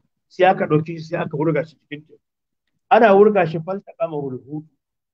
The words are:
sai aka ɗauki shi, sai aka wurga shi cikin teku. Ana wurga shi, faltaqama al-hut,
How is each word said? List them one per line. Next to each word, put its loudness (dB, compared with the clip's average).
sai 0
aka 2
ɗauki -2
shi, -14
sai -8
aka -8
wurga -2
shi -20
cikin -18
teku. -20
Ana 6
wurga 4
shi, -6
faltaqama -10
al-hut, -12